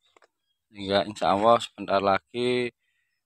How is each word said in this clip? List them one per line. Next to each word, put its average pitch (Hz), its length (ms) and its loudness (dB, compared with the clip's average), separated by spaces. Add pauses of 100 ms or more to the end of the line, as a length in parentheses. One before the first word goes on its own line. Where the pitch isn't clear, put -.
(760)
sehingga 98 320 -2
insya 98 320 -2
Allah 117 240 4
sebentar 95 400 -4
lagi 120 720 -2 (520)